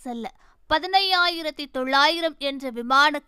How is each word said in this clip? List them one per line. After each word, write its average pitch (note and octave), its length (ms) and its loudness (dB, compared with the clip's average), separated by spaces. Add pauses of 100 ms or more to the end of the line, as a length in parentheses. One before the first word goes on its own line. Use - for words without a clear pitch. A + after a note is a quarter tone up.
செல்ல A#3 280 -10 (380)
பதினையாயிரத்தி F4 1000 0
தொள்ளாயிரம் D4 680 0
என்ற C4+ 320 -6
விமான C4 580 2